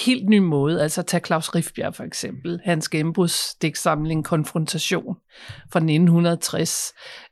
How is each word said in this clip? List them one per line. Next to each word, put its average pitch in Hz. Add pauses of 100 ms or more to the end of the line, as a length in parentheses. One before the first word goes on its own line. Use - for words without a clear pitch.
helt 233
ny 214
måde. 160
Altså, 160
tag 170
Claus 160
Rifbjerg -
for -
eksempel. -
Hans 160
gennembrudsdigtsamling 160
Konfrontation 160 (560)
fra -
nitten 160
hundrede 170
tres. - (380)